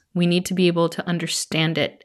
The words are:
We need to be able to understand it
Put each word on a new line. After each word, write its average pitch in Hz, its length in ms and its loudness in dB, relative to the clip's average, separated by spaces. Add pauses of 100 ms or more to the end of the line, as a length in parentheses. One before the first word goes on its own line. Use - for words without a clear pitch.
(140)
We 175 140 2
need 175 180 2
to - 80 -6
be 180 140 4
able 170 220 2
to - 180 -8
understand 165 680 -2
it - 280 -4